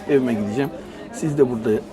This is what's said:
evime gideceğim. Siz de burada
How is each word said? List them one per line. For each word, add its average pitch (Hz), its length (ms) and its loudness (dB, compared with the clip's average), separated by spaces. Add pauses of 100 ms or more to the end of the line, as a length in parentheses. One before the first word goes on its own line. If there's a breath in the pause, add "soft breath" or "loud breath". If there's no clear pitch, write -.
evime 127 260 4
gideceğim. 107 360 0 (420 loud breath)
Siz 147 260 -2
de 127 120 6
burada 113 200 -2 (220)